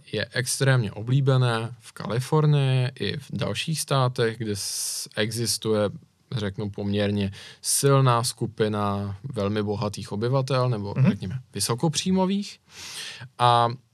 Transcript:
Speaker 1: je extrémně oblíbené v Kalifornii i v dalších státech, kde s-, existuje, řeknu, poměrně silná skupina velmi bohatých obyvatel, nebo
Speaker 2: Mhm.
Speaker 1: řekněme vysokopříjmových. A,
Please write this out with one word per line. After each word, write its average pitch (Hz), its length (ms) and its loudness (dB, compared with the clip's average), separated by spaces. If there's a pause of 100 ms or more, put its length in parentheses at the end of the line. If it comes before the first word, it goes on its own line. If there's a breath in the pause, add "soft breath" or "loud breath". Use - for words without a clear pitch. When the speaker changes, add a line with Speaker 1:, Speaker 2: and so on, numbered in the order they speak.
(120)
Speaker 1:
je 107 200 -2
extrémně 127 600 2
oblíbené 120 880 2
v - 120 -20
Kalifornii 131 960 2 (120)
i 101 160 -4
v - 160 -10
dalších 147 480 -4
státech, 123 580 0
kde 107 180 -4
s-, - 600 -6
existuje, 110 640 0 (520)
řeknu, 104 380 -4
poměrně 101 600 0 (300 loud breath)
silná 135 640 4
skupina 104 920 -2 (180)
velmi 107 280 0
bohatých 104 500 -4
obyvatel, 127 560 0
nebo 104 280 -4
Speaker 2:
Mhm. 135 140 6
Speaker 1:
řekněme 98 280 -4 (160)
vysokopříjmových. 185 1080 0 (760 loud breath)
A, 120 300 6 (260)